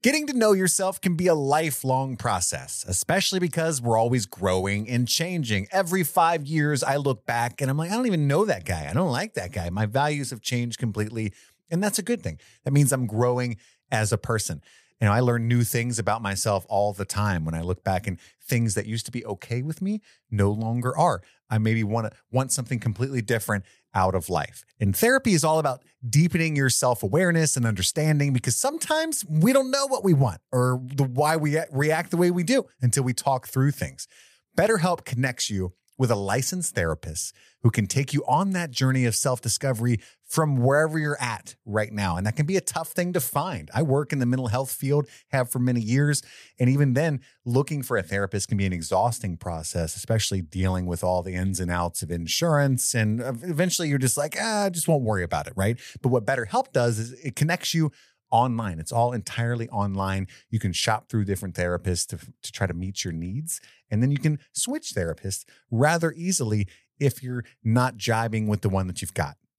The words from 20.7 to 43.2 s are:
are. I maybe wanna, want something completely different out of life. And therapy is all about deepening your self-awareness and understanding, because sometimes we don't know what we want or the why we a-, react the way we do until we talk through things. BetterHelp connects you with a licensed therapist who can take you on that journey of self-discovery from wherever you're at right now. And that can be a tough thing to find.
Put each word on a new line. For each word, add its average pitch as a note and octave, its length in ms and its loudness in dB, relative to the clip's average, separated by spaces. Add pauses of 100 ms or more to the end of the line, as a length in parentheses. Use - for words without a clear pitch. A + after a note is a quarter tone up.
are. D3 240 2 (280)
I A2 80 0
maybe A2 260 2
wanna, A2 280 -2 (200)
want B2+ 200 0
something B2 280 -4
completely B2 420 -2
different G#2+ 420 0 (320)
out F#2+ 180 4
of F2+ 160 -2
life. - 360 -4 (140)
And G2 160 2
therapy B3+ 380 4
is D#3 100 4
all D#3 140 4
about C#3+ 240 -2 (260)
deepening D#3+ 480 2
your C3+ 140 2
self-awareness D3 880 2
and A#2+ 80 0
understanding, C#3+ 680 2
because B2 220 0
sometimes D#4 720 -2
we D#3 260 4
don't C4+ 180 4
know C#4 160 0
what C4 160 -2
we F#3+ 100 6
want C3 280 2 (100)
or B2+ 280 2 (140)
the C#3 120 2
why D3 320 2
we D3+ 180 0
a-, D#3+ 160 0
react D3+ 400 0
the F3 60 0
way F3 120 4
we F3 140 0
do A3+ 220 2 (160)
until B2+ 220 2
we B2 100 0
talk C3 340 -2
through C3+ 240 2
things. - 360 -8 (500)
BetterHelp F3+ 480 2
connects B2 440 -2
you F#2+ 240 -2 (240)
with B2 140 2
a A2+ 40 4
licensed A#2+ 600 -2
therapist D#2+ 600 -4 (260)
who A#2 80 6
can A2 160 2
take C3+ 280 -2
you C#3+ 120 0
on F#3+ 260 0
that F3 200 -4
journey C3 320 0
of A#2 100 2
self-discovery A#2+ 840 0 (260)
from D3+ 300 2
wherever D3 420 2
you're D3+ 220 -4
at A#2 360 -6 (100)
right G#2+ 260 -2
now. G2+ 240 0
And F#2 100 -2
that G#2+ 120 -2
can D3+ 80 2
be F#3+ 100 -2
a F#3 60 2
tough - 320 -6
thing F3+ 180 -2
to F3 80 0
find. C#3+ 560 -4